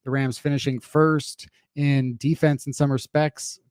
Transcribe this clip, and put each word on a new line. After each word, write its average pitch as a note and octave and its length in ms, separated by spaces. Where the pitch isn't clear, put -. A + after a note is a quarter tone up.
The C3 60
Rams C3 260
finishing C#3 420
first - 720
in C#3 400
defense D3 500
in C#3+ 60
some C#3 220
respects - 640